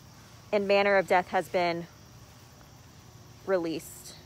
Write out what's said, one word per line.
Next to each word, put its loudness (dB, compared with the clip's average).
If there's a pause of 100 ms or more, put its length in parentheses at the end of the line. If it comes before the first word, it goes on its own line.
(520)
and 0
manner 4
of 2
death 2
has -2
been -2 (1600)
released -4 (120)